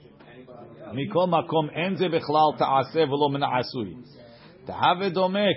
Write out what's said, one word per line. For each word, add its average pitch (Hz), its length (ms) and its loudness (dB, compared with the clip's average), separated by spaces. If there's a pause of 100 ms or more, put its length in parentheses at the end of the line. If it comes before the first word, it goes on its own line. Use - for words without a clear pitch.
(960)
מכל 175 320 0
מקום, 156 440 0
אין 180 240 -4
זה 175 140 0
בכלל 156 400 2 (100)
תעשה 135 420 2
ולא 143 300 2
מן 139 120 -4
העשוי. 123 520 -2 (720)
דהווה 175 420 0
דומה, 185 380 0 (100)